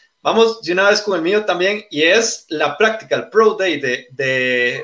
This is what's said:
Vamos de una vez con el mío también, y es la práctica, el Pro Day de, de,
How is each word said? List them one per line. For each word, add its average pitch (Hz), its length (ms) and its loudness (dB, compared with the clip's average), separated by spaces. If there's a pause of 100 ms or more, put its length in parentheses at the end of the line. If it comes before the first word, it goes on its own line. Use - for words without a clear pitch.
(220)
Vamos 220 400 2
de 165 120 -4
una 196 160 2
vez 208 120 2
con 196 140 -2
el 165 60 -2
mío 208 240 0
también, 190 440 -2
y 147 120 -4
es 202 480 0
la 151 280 -2
práctica, 220 380 0
el - 140 -4
Pro 214 240 4
Day 175 260 -2
de, 127 320 -4
de, 127 720 0